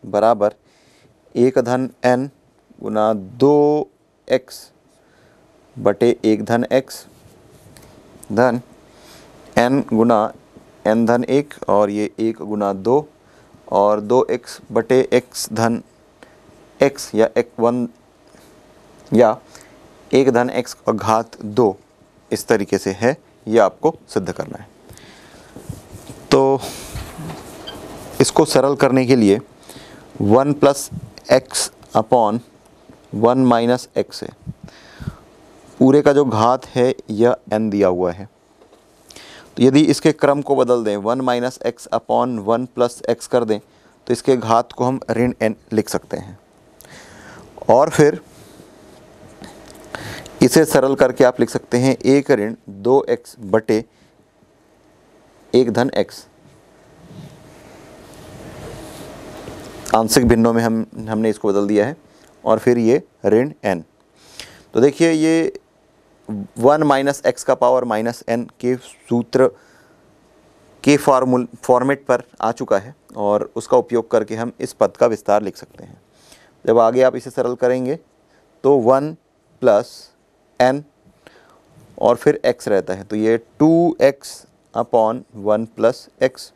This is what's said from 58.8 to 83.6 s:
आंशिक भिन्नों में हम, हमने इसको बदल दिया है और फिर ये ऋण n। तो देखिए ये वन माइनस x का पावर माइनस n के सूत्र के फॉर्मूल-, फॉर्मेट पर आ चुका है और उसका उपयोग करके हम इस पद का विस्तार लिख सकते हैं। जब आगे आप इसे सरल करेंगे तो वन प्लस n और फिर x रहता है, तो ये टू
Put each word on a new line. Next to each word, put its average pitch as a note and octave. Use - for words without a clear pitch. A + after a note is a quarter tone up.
आंशिक A2+
भिन्नों A#2
में A#2
हम, A2+
हमने A2
इसको G#2+
बदल G2+
दिया G#2
है D3
और A2+
फिर B2
ये A#2+
ऋण A2+
n। F#2
तो A2+
देखिए D#3
ये D#3+
वन C#3+
माइनस C#3
x -
का B2+
पावर B2
माइनस A#2
n A#2
के B2
सूत्र B2
के C#3+
फॉर्मूल-, B2+
फॉर्मेट C3+
पर B2
आ A2
चुका A#2
है A2+
और G#2
उसका A#2+
उपयोग A#2
करके A2
हम A#2
इस B2+
पद -
का A#2+
विस्तार G#2
लिख F#2+
सकते -
हैं। -
जब A2+
आगे A#2
आप B2+
इसे B2+
सरल B2
करेंगे B2+
तो C#3
वन C3+
प्लस A#2
n C3
और A#2+
फिर D3
x -
रहता F#2+
है, G2
तो G#2
ये A2
टू E3